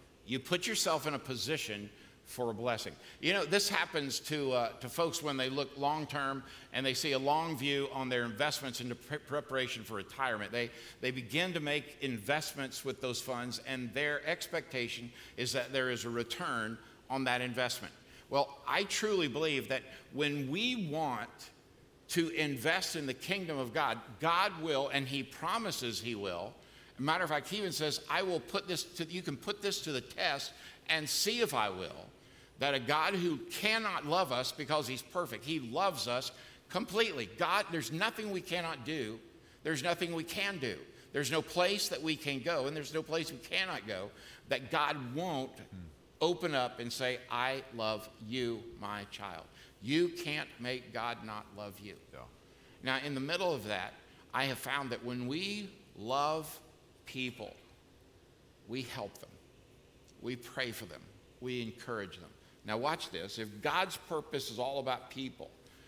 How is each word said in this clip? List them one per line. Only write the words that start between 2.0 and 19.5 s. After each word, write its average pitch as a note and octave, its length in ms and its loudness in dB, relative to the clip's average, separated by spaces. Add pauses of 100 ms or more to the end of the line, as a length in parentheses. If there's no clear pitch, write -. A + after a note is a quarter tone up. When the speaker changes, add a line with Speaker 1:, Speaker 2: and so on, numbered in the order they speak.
Speaker 1:
for B2 260 -2
a A2 40 -2
blessing. A2+ 400 -2 (260)
You D#3+ 120 4
know, G3 120 4
this G3+ 240 4
happens D#3+ 520 2
to, C#3+ 320 0
uh, A#2+ 160 4 (100)
to B2+ 100 -8
folks E3 360 0
when C#3+ 120 0
they C3 140 2
look C3+ 260 -2
long-term C#3+ 680 0 (280)
and C3 140 0
they C3 80 4
see C#3+ 180 2
a C3 60 4
long D3+ 400 2
view C#3 340 2
on C3 160 -2
their B2 140 2
investments B2 580 0
into A#2+ 140 -2
pre-, D3 240 -6
preparation C3 640 -2
for G#2 120 -8
retirement. G#2 580 -2
They, A#2+ 180 0 (300)
they B2+ 100 2
begin C3+ 440 0
to E3 60 -2
make D3 400 -2
investments C3+ 840 -2
with - 160 -4
those B2 200 -2
funds, B2 460 -4
and B2+ 260 -4
their D3 320 0
expectation B2+ 840 -2 (260)
is A#2+ 160 0
that B2 200 0
there C3 180 4
is A2+ 140 0
a A#2+ 60 -2
return A#2 680 0 (320)
on C3 140 2
that B2 160 4
investment. B2 520 0 (380)
Well, C#3 260 4 (120)
I D#3+ 160 4
truly G3 420 4
believe C#3 440 2